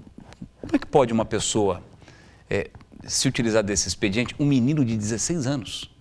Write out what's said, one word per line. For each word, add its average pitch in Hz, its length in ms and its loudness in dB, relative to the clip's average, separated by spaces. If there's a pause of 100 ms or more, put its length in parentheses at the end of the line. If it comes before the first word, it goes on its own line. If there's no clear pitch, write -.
(600)
como - 120 -4
é 294 60 2
que - 80 -6
pode 127 240 4
uma 113 140 2
pessoa, 101 580 0 (680)
é, - 220 -2 (340)
se - 220 0
utilizar 113 340 2
desse 98 280 0
expediente, 113 500 0
um 147 60 2
menino 139 400 4
de 113 100 0
dezesseis 113 500 -2
anos, - 560 -6